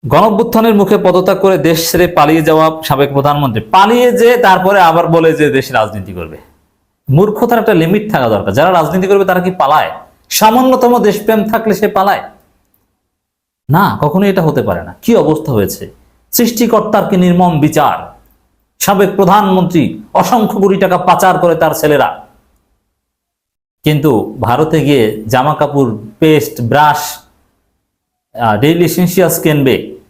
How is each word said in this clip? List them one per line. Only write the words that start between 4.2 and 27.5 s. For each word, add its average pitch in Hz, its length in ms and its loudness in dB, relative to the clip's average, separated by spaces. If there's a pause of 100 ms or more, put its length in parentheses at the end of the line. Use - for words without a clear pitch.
তারপরে 185 340 2
আবার 165 280 2
বলে 165 300 2
যে 151 120 2
দেশে 135 220 -4
রাজনীতি 104 400 -4
করবে। 82 260 -12 (680)
মূর্খতার 214 540 0
একটা 214 120 0
লিমিট 180 360 0
থাকা 127 180 0
দরকার। 101 300 -2
যারা 170 140 2
রাজনীতি 175 360 0
করবে 196 160 2
তারা 180 160 0
কি 180 200 -4
পালায়? 139 300 0 (400)
সামান্যতম 240 600 2 (140)
দেশপ্রেম 214 340 0 (100)
থাকলে 220 240 -2
সে 208 140 -2
পালায় 196 340 -2 (1500)
না, 175 160 2 (160)
কখনোই 190 300 0
এটা 185 120 -2
হতে 135 200 -2
পারে 90 220 -4
না। 90 80 -16 (100)
কি 233 140 0
অবস্থা 156 360 0
হয়েছে! 101 320 -2 (480)
সৃষ্টিকর্তার 226 720 0
কি 196 100 -2
নির্মম 180 440 2
বিচার! 143 360 0 (840)
সাবেক 196 360 0
প্রধানমন্ত্রী, 185 680 2 (320)
অসংখ্য - 460 0
কোটি 190 240 2
টাকা 180 140 0 (100)
পাচার 180 300 2
করে 170 180 0
তার 160 240 0
ছেলেরা, 143 280 0 (1800)
কিন্তু 151 280 0 (280)
ভারতে 156 400 0
গিয়ে 135 220 2 (260)
জামা 135 260 0
কাপড়, 139 360 -2 (280)
পেস্ট, 156 360 2 (160)
ব্রাশ, 147 300 2 (1300)